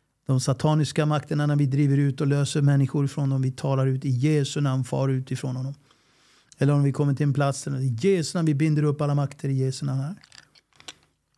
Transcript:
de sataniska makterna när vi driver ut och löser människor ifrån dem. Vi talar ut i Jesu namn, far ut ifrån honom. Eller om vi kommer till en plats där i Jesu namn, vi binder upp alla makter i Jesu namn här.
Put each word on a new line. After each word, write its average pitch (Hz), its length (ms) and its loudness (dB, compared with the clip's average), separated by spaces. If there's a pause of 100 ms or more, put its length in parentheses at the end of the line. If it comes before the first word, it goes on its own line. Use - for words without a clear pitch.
(260)
de 131 140 2
sataniska 151 680 0
makterna 147 400 -2
när 147 100 2
vi 147 100 2
driver 139 320 2
ut 143 240 0
och 143 60 0
löser 143 340 0
människor 139 440 2
ifrån 139 240 -2
dem. 135 120 0
Vi 127 100 -2
talar 135 360 -2
ut 135 180 -2
i 139 40 -2
Jesu 143 520 0
namn, 131 220 0
far 135 260 -2
ut 131 220 -4
ifrån 127 240 -6
honom. 131 180 -6 (840)
Eller 139 160 4
om 143 100 4
vi 139 80 2
kommer 143 220 0
till 139 100 0
en 143 100 2
plats 139 300 0
där 139 160 -6
i 131 220 -2
Jesu 185 360 2
namn, 165 80 0
vi 151 100 2
binder 151 280 2
upp 147 180 0
alla 143 140 0
makter 143 340 -2
i 135 40 -2
Jesu 131 320 -2
namn 135 160 -4
här. 156 140 -8 (1200)